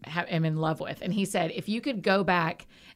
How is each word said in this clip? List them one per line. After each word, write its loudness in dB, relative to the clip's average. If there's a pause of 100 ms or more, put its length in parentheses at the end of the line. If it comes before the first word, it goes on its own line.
ha-, -2
am 2
in 2
love 0
with, -8
and -2
he 2
said, 0
"If -6
you -2
could -2
go 4
back 0 (300)